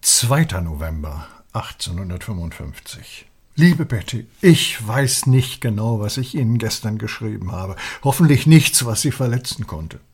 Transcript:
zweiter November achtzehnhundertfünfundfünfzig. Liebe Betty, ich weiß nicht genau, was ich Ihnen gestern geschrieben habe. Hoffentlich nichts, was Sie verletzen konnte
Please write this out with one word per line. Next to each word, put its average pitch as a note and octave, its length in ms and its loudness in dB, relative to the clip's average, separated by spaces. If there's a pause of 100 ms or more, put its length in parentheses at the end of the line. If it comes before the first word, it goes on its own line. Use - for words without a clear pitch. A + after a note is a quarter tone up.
zweiter C3 600 2
November D#2 640 -8 (260)
achtzehnhundertfünfundfünfzig. - 1700 -10 (280)
Liebe E3 320 4
Betty, A2 400 -6 (160)
ich - 440 4
weiß B2+ 400 0
nicht C3 340 2
genau, A2 400 -2
was G#2 180 -4
ich B2+ 160 -8
Ihnen A#2+ 240 0
gestern G#2+ 400 -4
geschrieben G#2+ 540 -8
habe. F#2+ 240 -8 (280)
Hoffentlich C#3 420 4
nichts, D#3 380 6
was A2 160 -4
Sie C#3+ 120 0
verletzen B2 540 -4
konnte D#2+ 340 -12 (140)